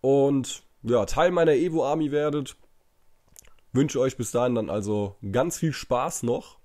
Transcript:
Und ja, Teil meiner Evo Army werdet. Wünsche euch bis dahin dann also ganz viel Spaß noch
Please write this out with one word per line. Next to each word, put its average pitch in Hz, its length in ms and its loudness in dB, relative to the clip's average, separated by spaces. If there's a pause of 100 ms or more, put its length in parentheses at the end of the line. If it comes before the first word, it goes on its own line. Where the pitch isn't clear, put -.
Und 139 600 2 (180)
ja, 113 240 2
Teil 175 260 2
meiner 165 220 4
Evo 160 320 2
Army 147 260 -2
werdet. 147 460 -2 (1120)
Wünsche 135 280 0
euch 131 180 0
bis 120 140 -6
dahin 123 240 0
dann 104 160 -2
also 104 460 -4 (140)
ganz 139 280 -2
viel 160 140 0
Spaß 131 500 -4
noch 120 420 -4